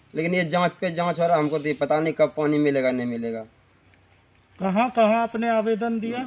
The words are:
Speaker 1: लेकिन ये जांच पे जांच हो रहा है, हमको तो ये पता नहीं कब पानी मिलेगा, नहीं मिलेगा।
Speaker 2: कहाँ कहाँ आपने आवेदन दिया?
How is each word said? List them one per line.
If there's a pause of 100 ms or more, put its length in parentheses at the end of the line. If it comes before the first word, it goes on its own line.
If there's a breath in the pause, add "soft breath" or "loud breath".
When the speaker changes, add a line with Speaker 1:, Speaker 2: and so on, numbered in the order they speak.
(140)
Speaker 1:
लेकिन
ये
जांच
पे
जांच
हो
रहा
है,
हमको
तो
ये
पता
नहीं
कब
पानी
मिलेगा,
नहीं
मिलेगा। (1200)
Speaker 2:
कहाँ
कहाँ
आपने
आवेदन
दिया?